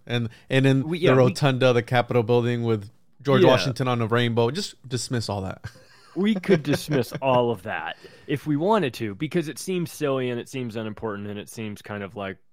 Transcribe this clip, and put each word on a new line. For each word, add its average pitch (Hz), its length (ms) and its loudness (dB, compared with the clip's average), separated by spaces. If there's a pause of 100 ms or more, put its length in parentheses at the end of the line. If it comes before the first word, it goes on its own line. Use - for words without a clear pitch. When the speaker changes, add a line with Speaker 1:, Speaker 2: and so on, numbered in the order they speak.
Speaker 1:
and, 120 240 -2 (180)
and 135 160 2
in 135 240 4
Speaker 2:
We, 170 120 -4
Speaker 1:
the 170 40 2
Speaker 2:
yeah, 131 80 6
we 131 60 6
Speaker 1:
rotunda, 127 560 4
the 117 80 4
Capitol 120 400 2
building 120 400 2
with 113 280 0 (300)
George 131 220 4
Speaker 2:
Yeah. - 60 8
Speaker 1:
Washington 127 400 2
on 123 120 0
a 113 60 0
rainbow. 117 440 2
Just - 380 -10
dismiss 120 400 -4
all 101 140 -4
that. 92 280 -10
<laughs> - 100 -20 (380)
Speaker 2:
We 208 160 2
could 180 280 2
dismiss 139 580 -2
all 123 300 2
of 95 140 -6
that 85 340 -8 (280)
if 147 200 -6
we 151 100 0
wanted 175 380 0
to, 104 200 -6
because 151 340 -4
it 139 100 -12
seems 180 340 -6
silly 131 380 -2
and 120 100 -6
it - 80 -12
seems 123 260 -8
unimportant 107 540 -8
and 104 100 -10
it - 120 -14
seems 107 320 -12
kind 104 200 -10
of 98 140 -12
like 95 220 -8 (140)